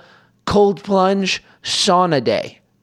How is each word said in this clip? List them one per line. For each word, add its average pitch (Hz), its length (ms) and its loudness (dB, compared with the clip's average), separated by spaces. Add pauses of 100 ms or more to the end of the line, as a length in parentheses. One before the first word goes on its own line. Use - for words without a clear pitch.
(460)
cold 202 380 0
plunge 190 600 -2 (200)
sauna 175 600 0
day - 360 -4 (240)